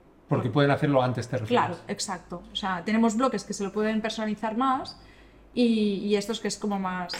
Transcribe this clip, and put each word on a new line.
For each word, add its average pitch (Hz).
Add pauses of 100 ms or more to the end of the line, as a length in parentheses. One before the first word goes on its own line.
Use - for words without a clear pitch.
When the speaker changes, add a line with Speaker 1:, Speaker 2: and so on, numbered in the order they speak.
(280)
Speaker 1:
Porque 117
pueden 143
hacerlo 139
antes, 123
¿te 135
refieres? 190
Speaker 2:
Claro, -
exacto. 190 (100)
O 190
sea, 185
tenemos 220
bloques 240
que -
se 202
lo 196
pueden 214
personalizar 214
más 269 (540)
y, 220 (100)
y 208
estos 202
que -
es 196
como 208
más 180